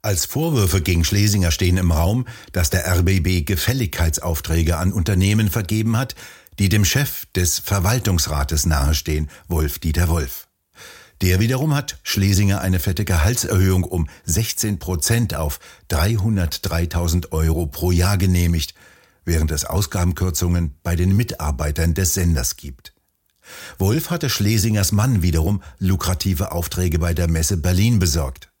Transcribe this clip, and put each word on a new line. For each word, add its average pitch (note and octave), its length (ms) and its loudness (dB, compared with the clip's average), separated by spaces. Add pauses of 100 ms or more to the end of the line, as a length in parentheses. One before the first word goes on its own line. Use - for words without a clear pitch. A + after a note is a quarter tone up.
Als G2 240 -2
Vorwürfe A2+ 560 0
gegen E2+ 220 0
Schlesinger G2+ 480 2
stehen F2+ 260 2
im F2+ 140 2
Raum, F#2+ 340 0 (260)
dass - 200 0
der F2 140 -2
R F2+ 180 0
B F#2+ 160 2
B F2 240 0
Gefälligkeitsaufträge E2+ 1300 -2
an F2 140 0
Unternehmen G2 600 2
vergeben A2 460 -2
hat, C3 180 -4 (420)
die G2 120 0
dem G#2+ 140 4
Chef - 420 0 (100)
des F2+ 240 0
Verwaltungsrates F2 1040 0
nahestehen, D2+ 640 0 (180)
Wolf-Dieter D#2+ 600 0
Wolf. D#2+ 400 -4 (720)
Der F#2 180 4
wiederum C3 360 0
hat - 260 -4
Schlesinger G2 600 2
eine F#2 180 0
fette E2+ 260 -2
Gehaltserhöhung F#2 760 2
um E2 260 -4 (160)
sechzehn G#2 540 -2
Prozent G2+ 560 -2
auf D2 240 -4 (300)
dreihundertdreitausend F2 1400 0
Euro D#2+ 340 0
pro F2+ 240 -2
Jahr F#2 260 2
genehmigt, F2 560 2 (500)
während D#2+ 280 0
es D2 140 -4
Ausgabenkürzungen F2+ 1160 0
bei E2+ 140 -2
den F#2 200 2
Mitarbeitern D2+ 800 0
des F#2 220 0
Senders E2+ 420 0
gibt. - 360 -18 (840)
Wolf A2 320 0
hatte D#3 220 -4
Schlesingers G#2 600 0
Mann G#2+ 300 2
wiederum E2+ 400 0 (160)
lukrative F#2 760 -2
Aufträge E2+ 460 -2
bei E2+ 160 0
der E2 160 0
Messe E2 280 0
Berlin F2+ 420 2
besorgt. D2+ 600 -2